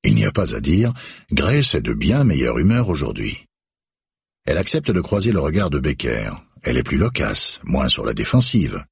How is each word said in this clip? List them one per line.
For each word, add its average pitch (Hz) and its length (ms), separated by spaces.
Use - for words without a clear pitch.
Il 52 100
n'y 57 120
a - 40
pas 90 240
à 55 60
dire, 95 320
Grace 131 420
est 69 60
de 58 140
bien 120 280
meilleure 64 360
humeur 117 320
aujourd'hui. 69 560
Elle 85 100
accepte 139 340
de 90 80
croiser 101 320
le 92 80
regard 82 300
de 71 100
Becker. 60 500
Elle 62 140
est 62 80
plus 67 140
loquace, - 680
moins 64 240
sur 55 160
la 58 100
défensive. 117 760